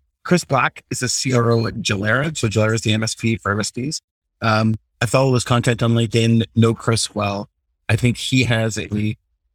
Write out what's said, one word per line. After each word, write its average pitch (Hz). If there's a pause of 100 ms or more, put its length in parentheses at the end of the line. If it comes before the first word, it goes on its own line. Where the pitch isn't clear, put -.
(240)
Chris 175
Black 139
is -
a 120
C -
R 117
O 113
at -
Gelera. 113
So 120
Gelera 110
is 110
the 107
M 110
S 110
P 113
for -
M 101
S 107
Ps. 139 (400)
Um, 110 (260)
I 117
follow 131
his 120
content 120
on 117
LinkedIn, 113 (100)
know 113
Chris -
well. 101 (400)
I 107
think 120
he 127
has 113
a, 104 (380)